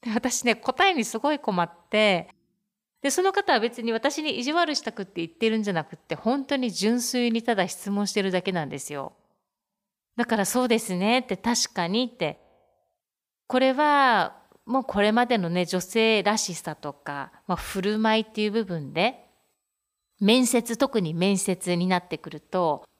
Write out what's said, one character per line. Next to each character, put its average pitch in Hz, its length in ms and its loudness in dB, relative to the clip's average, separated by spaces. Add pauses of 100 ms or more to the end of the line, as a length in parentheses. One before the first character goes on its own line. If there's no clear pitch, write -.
で、 240 100 -8
私 240 340 -2
ね、 233 120 2
答 - 320 0
え 370 60 2
に 247 100 0
す 220 140 -8
ご 285 140 0
い 294 60 0
困 185 240 -2
っ 170 80 -2 (200)
て、 208 380 2 (760)
で、 277 80 0
そ 359 120 0
の 381 100 2
方 392 200 0
は 240 80 4
別 233 220 -4
に 226 100 -2
私 277 300 0
に 302 160 -2
意 247 60 -4
地 294 100 -2
悪 330 200 2
し 262 60 -2
た 226 100 -6
く 208 120 -10
っ - 20 -4
て - 160 -10
言 170 60 -4
っ - 20 -10
て - 200 0
る 220 100 2
ん 220 40 0
じ 202 60 -2
ゃ 196 60 -2
な 160 100 0
く - 120 -16
っ - 20 -20
て、 - 160 -8
本 262 320 0
当 285 100 0
に 254 140 0
純 226 320 0
粋 240 280 0
に 226 120 0
た 233 120 0
だ 185 140 2
質 - 220 -8
問 202 160 0
し - 80 -6
て 208 80 0
る 190 80 0
だ 180 100 0
け 196 100 -4
な 175 140 -2
ん 131 60 -8
で 151 80 -10
す - 160 -10
よ。 139 180 -8 (1040)
だ 240 80 0
か 233 120 0
ら、 214 100 0
「そ 254 160 0
う 254 60 0
で 233 100 4
す 190 180 -4
ね」 214 240 2
っ 247 60 -10
て、 190 100 -4
「確 - 380 -2
か 180 120 -2
に」 214 240 0
っ 240 60 -20
て、 151 240 -4 (1040)
こ 254 120 0
れ 262 140 4
は 269 680 2 (240)
も 254 160 -2
う 247 40 -8
こ 208 180 0
れ 208 100 4
ま 240 140 4
で 240 100 2
の 175 140 0
ね、 175 160 0
女 185 140 -2
性 220 420 2
ら 202 160 2
し - 160 -4
さ 156 220 -8
と 143 160 -10
か、 143 380 -10 (160)
ま 190 80 -2
あ、 - 20 -6
振 - 260 -6
る 208 160 -2
舞 220 220 4
い - 20 -2
っ 220 80 -8
て 214 120 -4
い 214 40 0
う 214 40 0
部 220 140 -2
分 160 280 -8
で、 196 360 -2 (920)
面 233 260 4
接、 233 300 0
特 240 240 0
に 160 120 -2
面 190 240 2
接 180 380 -2
に 175 120 0
な 185 120 2
っ 175 100 -6
て 156 80 -6
く - 140 -12
る 156 100 -12
と 160 440 -2 (160)